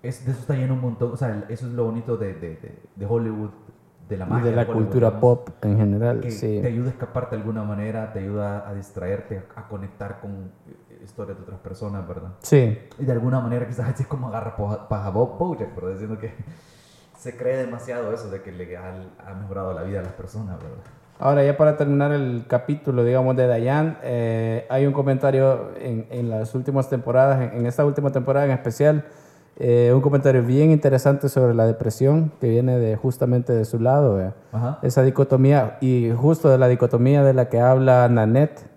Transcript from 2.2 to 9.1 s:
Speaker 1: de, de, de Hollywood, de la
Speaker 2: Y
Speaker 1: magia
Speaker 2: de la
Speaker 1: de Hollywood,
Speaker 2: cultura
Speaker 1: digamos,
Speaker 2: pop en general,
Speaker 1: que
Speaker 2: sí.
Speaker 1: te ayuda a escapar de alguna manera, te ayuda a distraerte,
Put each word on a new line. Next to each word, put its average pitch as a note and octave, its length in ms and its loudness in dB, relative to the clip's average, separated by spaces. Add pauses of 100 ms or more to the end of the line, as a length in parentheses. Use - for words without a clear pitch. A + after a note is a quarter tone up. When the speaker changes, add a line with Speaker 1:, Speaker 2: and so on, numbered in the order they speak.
Speaker 1:
de, E2 220 -12
de, - 220 -20 (160)
de G2 120 -10
Hollywood, A2 440 -4 (580)
de G#2 80 -6
la F#2 100 -8
Speaker 2:
Y - 20 -8
Speaker 1:
magia A#2+ 220 0
Speaker 2:
de A2+ 60 -2
la A#2 80 2
Speaker 1:
de - 60 -4
Hollywood, A2+ 140 0
Speaker 2:
cultura A2+ 240 2
Speaker 1:
digamos, G#2 120 -2 (180)
Speaker 2:
pop - 100 -14 (140)
en G#2 160 0
general, G#2+ 420 0
Speaker 1:
que A#2+ 100 -8
Speaker 2:
sí. G#2+ 300 -4
Speaker 1:
te B2 80 -2
ayuda A#2+ 180 -2
a C3 40 -2
escapar - 380 -8
de A2 80 -8
alguna G#2+ 280 -6
manera, G#2+ 480 -6
te G2 80 -10
ayuda G2+ 480 -6
a G2+ 60 -12
distraerte, F#2+ 680 -10 (140)